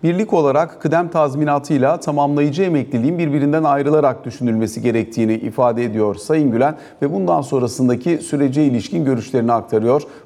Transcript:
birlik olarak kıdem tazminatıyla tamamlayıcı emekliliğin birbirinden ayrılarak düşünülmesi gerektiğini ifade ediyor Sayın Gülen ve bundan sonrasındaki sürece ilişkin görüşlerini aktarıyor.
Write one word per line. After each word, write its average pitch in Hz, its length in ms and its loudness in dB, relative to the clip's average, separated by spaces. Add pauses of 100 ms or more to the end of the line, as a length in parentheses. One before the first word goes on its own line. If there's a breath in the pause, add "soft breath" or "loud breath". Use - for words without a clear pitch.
birlik 185 300 0
olarak 156 480 2
kıdem 165 280 0
tazminatıyla 147 880 0
tamamlayıcı 147 640 0
emekliliğin 143 560 0
birbirinden 151 440 0
ayrılarak 143 640 2
düşünülmesi 113 560 -2
gerektiğini 113 520 0
ifade 117 500 0
ediyor 107 320 0
Sayın 156 360 0
Gülen 139 260 0 (240 loud breath)
ve 147 120 -2
bundan 175 280 0
sonrasındaki 127 760 0
sürece 143 460 0
ilişkin 135 420 0
görüşlerini 120 480 0
aktarıyor. 117 480 0 (240 loud breath)